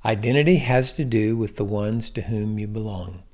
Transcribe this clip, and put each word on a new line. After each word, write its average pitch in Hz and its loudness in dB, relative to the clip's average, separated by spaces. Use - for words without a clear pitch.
Identity 127 4
has 127 2
to 156 -2
do 113 2
with 107 -2
the - -2
ones 104 -2
to 104 -6
whom 107 -2
you 107 -6
belong. 98 -6